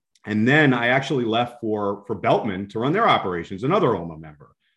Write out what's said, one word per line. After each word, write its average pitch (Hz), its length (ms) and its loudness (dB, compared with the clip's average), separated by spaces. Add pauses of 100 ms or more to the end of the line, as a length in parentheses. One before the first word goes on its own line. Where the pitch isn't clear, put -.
(260)
and 107 220 0
then 143 260 4
I 120 140 0
actually 131 380 0
left 117 360 -2
for, 104 460 -4
for 107 120 -6
Beltman 107 520 0
to 110 80 -6
run 131 120 0
their 214 160 2
operations, 95 560 0
another 151 320 2
oma 82 220 -8
member. 80 380 -20 (220)